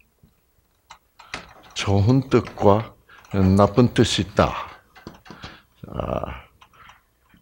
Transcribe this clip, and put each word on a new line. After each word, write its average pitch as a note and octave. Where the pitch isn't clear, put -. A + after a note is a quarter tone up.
좋은 G#2+
뜻과 G#2
나쁜 G#2+
뜻이 -
있다. F2+
아, -